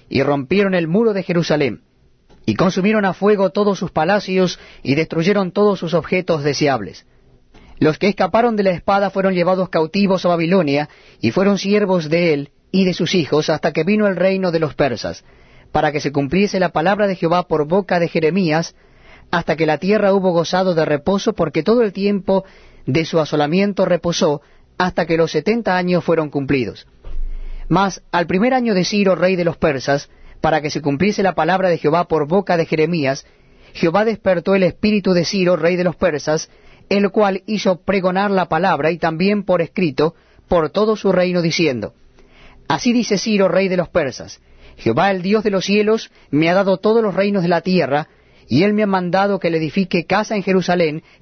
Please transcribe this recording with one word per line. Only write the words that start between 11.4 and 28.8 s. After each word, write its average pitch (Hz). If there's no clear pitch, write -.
siervos 190
de 165
él 143
y 190
de 175
sus 175
hijos, 151
hasta 160
que 156
vino 208
el 190
reino 185
de 160
los 147
persas, 117
para 151
que 147
se 139
cumpliese 170
la 175
palabra 196
de 190
Jehová 175
por 156
boca 185
de 165
Jeremías, 165
hasta 170
que 160
la 151
tierra 202
hubo 190
gozado 180
de 160
reposo, 185
porque 165
todo 233
el 202
tiempo 196
de 151
su 165
asolamiento 175
reposó, 170
hasta 180
que 165
los 165
setenta 208
años 180
fueron 160
cumplidos. 139
Mas 190
al 175
primer 202
año 240
de 180